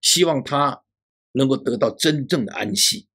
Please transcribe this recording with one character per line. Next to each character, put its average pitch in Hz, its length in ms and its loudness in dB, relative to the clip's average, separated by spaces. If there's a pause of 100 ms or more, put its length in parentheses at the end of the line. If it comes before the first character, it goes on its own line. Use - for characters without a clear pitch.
希 - 220 4
望 151 200 0
他 143 380 -2 (500)
能 135 160 2
够 135 80 2
得 120 220 -4
到 117 120 2
真 147 380 -2
正 143 160 0
的 98 80 -10
安 104 240 -6
息。 - 380 -2